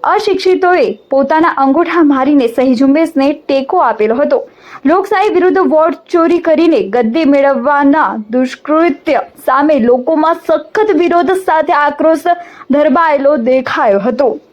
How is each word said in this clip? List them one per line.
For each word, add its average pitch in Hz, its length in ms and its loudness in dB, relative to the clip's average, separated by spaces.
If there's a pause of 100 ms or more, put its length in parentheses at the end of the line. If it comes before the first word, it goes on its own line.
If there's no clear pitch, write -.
અશિક્ષિતોએ 370 960 0 (120)
પોતાના 311 380 0
અંગૂઠા 320 540 0
મારીને 277 440 2
સહી 254 280 0
ઝુંબેશને 277 580 0
ટેકો 277 460 -4
આપેલો 220 360 0
હતો. 285 360 -2 (360)
લોકશાહી 381 420 0
વિરુદ્ધ 359 300 0
વોટ 311 360 0 (160)
ચોરી 339 280 0
કરીને 330 420 2
ગદ્દી 233 440 -2
મેળવવાના 277 920 0 (140)
દુષ્કૃત્ય 294 920 -2 (240)
સામે 285 320 2
લોકોમાં 277 560 0 (120)
સખત 330 480 -2
વિરોધ 349 360 0
સાથે 359 420 0
આક્રોશ 294 520 0 (460)
ધરબાયેલો 294 680 2
દેખાયો 254 640 0
હતો. 226 420 -2 (120)